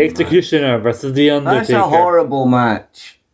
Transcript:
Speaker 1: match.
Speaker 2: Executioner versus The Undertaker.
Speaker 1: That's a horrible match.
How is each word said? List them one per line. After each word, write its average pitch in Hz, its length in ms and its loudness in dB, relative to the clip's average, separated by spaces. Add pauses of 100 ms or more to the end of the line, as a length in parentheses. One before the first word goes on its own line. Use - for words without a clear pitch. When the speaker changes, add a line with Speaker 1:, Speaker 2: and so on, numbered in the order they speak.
Speaker 1:
match. 156 100 2
Speaker 2:
Executioner 147 680 0
versus 120 340 -4
The 147 160 4
Undertaker. 143 300 0
Speaker 1:
That's - 100 -6
a 123 180 2
horrible 160 580 0
match. 123 760 -2 (120)